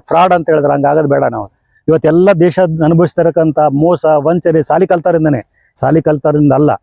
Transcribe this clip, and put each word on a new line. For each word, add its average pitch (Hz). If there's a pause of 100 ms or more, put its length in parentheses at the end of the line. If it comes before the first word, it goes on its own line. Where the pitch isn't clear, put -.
ಫ್ರಾಡ್" 180
ಅಂತ 170
ಹೇಳಿದ್ರೆ 143
ಹಂಗಾಗೋದು 143
ಬೇಡ 139
ನಾವು. 107 (380)
ಇವತ್ತೆಲ್ಲ 160
ದೇಶ 175
ಅನುಭವಿಸ್ತಿರಕ್ಕಂಥ 160
ಮೋಸ 151 (120)
ವಂಚನೆ 160
ಸಾಲಿ 165
ಕಲ್ತಾರಿಂದನೇ, 160 (260)
ಸಾಲಿ 147
ಕಲ್ತಾರಿಂದ 147
ಅಲ್ಲ. 143 (100)